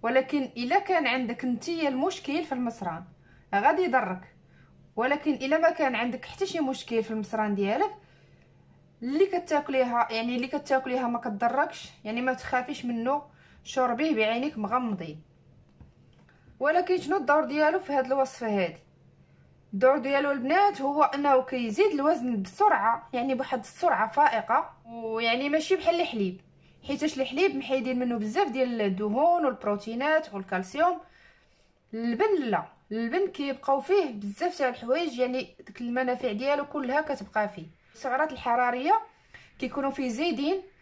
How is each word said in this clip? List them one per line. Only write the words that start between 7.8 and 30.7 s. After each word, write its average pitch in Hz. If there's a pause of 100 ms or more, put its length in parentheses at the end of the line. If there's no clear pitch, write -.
اللي 285
كتاكليها، 277
يعني 233
اللي 247
كتاكليها 262
ما 240
كتضركش، 240 (140)
يعني 226
ما 254
تخافيش 254
منه، 240 (420)
شربيه 254
بعينيك 226
مغمضين. 202 (1400)
ولكن 349
شنو 311
الدور 294
ديالو 302
في 320
هاد 269
الوصفه 262
هادي؟ 190 (960)
الدور 254
ديالو 277
البنات 294
هو 285
انه 277
كيزيد 262
الوزن 254
بسرعه، 233
يعني 262
بواحد 254
السرعه 220
فائقه، 277 (140)
ويعني 233
ماشي 302
بحال 339
الحليب، 202 (480)
حيتاش 277
الحليب 277
محيدين 262
منه 240
بزاف 240
ديال 240
الدهون 214
والبروتينات 240
والكالسيوم. 202 (960)